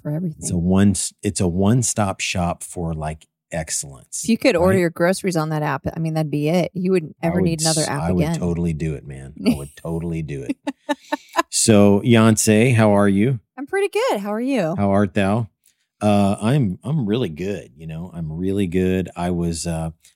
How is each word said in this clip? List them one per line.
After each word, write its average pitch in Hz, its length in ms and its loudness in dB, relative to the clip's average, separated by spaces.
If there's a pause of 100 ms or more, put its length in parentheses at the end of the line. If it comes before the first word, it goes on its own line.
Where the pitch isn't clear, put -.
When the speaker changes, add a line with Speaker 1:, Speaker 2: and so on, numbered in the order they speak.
Speaker 1:
for 147 80 -8
everything. 160 300 -6
Speaker 2:
It's - 100 -8
a 92 80 -2
one, 95 360 4 (280)
it's 101 180 -4
a 92 80 0
one-stop 98 720 0
shop 87 420 -4
for, 82 320 -8
like, 78 320 -8 (260)
excellence, 73 720 -8
Speaker 1:
If - 60 -2
you 226 80 4
could 240 180 2
order 175 180 4
Speaker 2:
right? 190 60 4
Speaker 1:
your 170 100 2
groceries 175 460 0
on 156 140 0
that 151 120 -2
app, 147 320 -4
I 165 60 -6
mean, 160 140 -2
that'd 156 180 -2
be 147 160 0
it. 175 260 0
You 185 180 -2
wouldn't 175 300 -2
Speaker 2:
I 175 60 -2
Speaker 1:
ever 170 80 0
Speaker 2:
would 190 80 2
Speaker 1:
need 165 160 0
another 160 220 0
Speaker 2:
s-, - 60 -2
Speaker 1:
app 143 140 -4
Speaker 2:
I 165 100 -2
would 90 120 2
Speaker 1:
again. 165 140 -2
Speaker 2:
totally 85 340 -2
do 78 220 -4
it, 67 120 -12
man. 67 280 -14 (120)
I - 80 4
Speaker 1:
<laughs> - 20 -2
Speaker 2:
would 71 200 -12
totally 82 460 -6
do 69 200 -8
it. - 140 -6 (920)
So, - 500 6
Yonsei, 113 760 4
how 110 220 4
are 101 120 4
you? 107 300 2 (180)
Speaker 1:
I'm 277 100 -10
pretty 392 220 -2
good. 415 320 0
How 202 120 -6
are 214 80 -4
you? 233 360 -2
Speaker 2:
How 101 140 0
art 98 240 2
thou? 104 340 0 (520)
Uh, 104 400 4
I'm, 113 420 0
I'm 135 240 -2
really 107 220 0
good. 85 480 -8
You 80 100 -16
know, 82 260 -10
I'm 82 200 -8
really 95 340 -2
good. 92 500 0
I 87 140 -2
was, 85 360 -2
uh, 80 240 -4 (260)